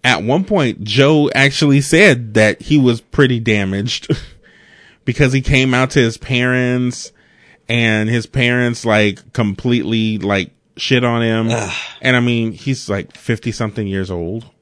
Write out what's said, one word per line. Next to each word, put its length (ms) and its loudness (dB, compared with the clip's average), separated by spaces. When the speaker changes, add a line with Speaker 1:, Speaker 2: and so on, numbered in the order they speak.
Speaker 1:
at 200 2
one 220 2
point, 380 0
Joe 520 2
actually 460 2
said 540 2
that 260 4
he 180 2
was 220 2
pretty 400 -2
damaged 680 -2
<laughs> 440 -20
because 280 0
he 80 0
came 320 2
out 180 0
to 80 2
his 180 2
parents, 960 -2
and 400 0
his 180 -2
parents, 600 0
like, 480 0
completely, 840 0
like, 320 -2
shit 260 0
on 180 0
him. 280 0
Speaker 2:
Ugh. 240 -4
Speaker 1:
And 140 0
I 60 2
mean, 320 0
he's, 340 -6
like, 300 -6
fifty 340 -4
something 360 -6
years 220 -4
old. 360 -6